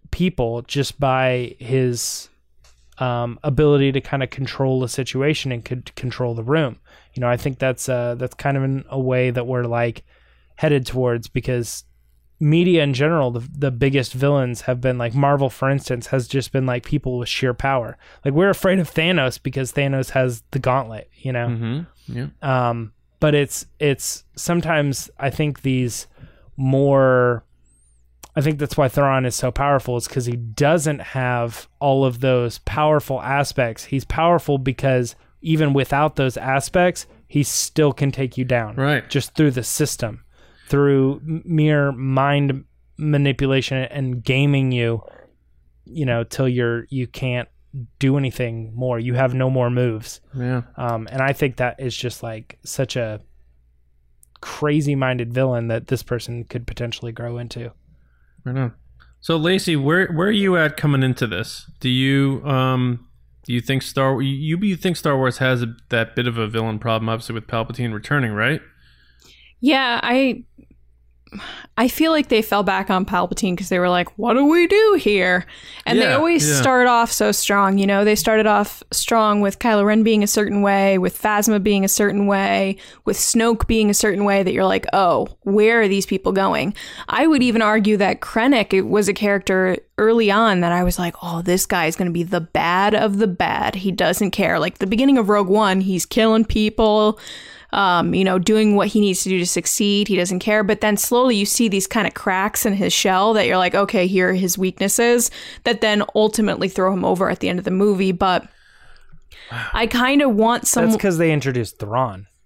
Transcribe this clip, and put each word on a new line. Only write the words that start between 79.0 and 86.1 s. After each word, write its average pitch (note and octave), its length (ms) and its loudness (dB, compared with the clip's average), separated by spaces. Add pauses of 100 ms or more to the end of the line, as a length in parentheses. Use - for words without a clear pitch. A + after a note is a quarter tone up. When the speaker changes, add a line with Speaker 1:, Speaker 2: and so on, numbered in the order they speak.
Speaker 3:
with G3 180 0
Kylo G#3 260 2
Ren G#3+ 160 4
being G#3+ 220 4
a G3 40 0
certain G3+ 360 0
way, G3 340 4
with F3+ 240 -2
Phasma G#3+ 400 2
being G3 240 2
a F#3+ 40 0
certain G3+ 360 2
way, G3 520 0 (280)
with G#3 120 0
Snoke A3+ 500 2
being A3 220 4
a G3+ 40 4
certain G3+ 300 0
way G3 180 4
that F#3 120 0
you're F#3+ 120 2
like, F#3+ 260 0
"Oh, E3+ 360 2 (140)
where G#3+ 400 4
are G#3 60 4
these F#3+ 200 0
people F#3+ 240 -2